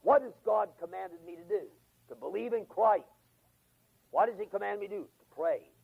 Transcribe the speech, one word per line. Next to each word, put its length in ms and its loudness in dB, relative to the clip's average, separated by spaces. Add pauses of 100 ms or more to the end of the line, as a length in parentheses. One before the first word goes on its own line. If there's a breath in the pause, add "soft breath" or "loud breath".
What 200 6
has 120 -10 (100)
God 340 2
commanded 460 -12
me 120 -14
to 100 -18
do? 260 -2 (380)
To 60 -12
believe 380 -6
in 140 -4
Christ. 400 4 (1040)
What 160 4
does 100 -8
he 80 -6
command 360 -4
me 60 -8
to 100 -8
do? 80 -8
To 200 -20 (100)
pray. 360 -2 (120)